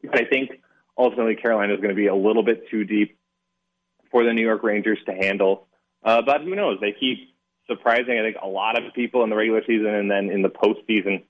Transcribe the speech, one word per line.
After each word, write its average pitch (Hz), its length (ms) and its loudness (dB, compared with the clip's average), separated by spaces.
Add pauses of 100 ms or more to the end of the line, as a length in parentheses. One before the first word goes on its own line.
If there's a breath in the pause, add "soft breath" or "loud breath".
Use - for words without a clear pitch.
But - 160 -2
I 117 60 0
think 135 340 -2 (380)
ultimately 120 380 2
Carolina 104 380 0
is 95 60 -2
gonna 101 140 0
be 101 140 2
a 95 80 2
little 107 280 2
bit 110 260 0
too 110 140 -2
deep 104 340 -2 (920)
for 120 120 4
the 117 100 2
New 113 80 0
York 113 220 0
Rangers 104 420 0
to 98 80 -6
handle. 98 540 0 (360)
Uh, 113 180 4
but 143 200 2
who 185 140 -6
knows? 147 260 -2
They 104 120 -2
keep 127 420 -6 (320)
surprising, 120 500 0
I 110 60 -2
think, 110 180 -4
a 95 60 -8
lot 107 340 -2
of 117 120 -14
people 123 300 0
in 110 60 0
the 110 60 -2
regular 110 300 0
season 107 280 0
and 101 160 -2
then 98 220 0
in 98 100 -2
the 95 80 2
postseason 101 800 0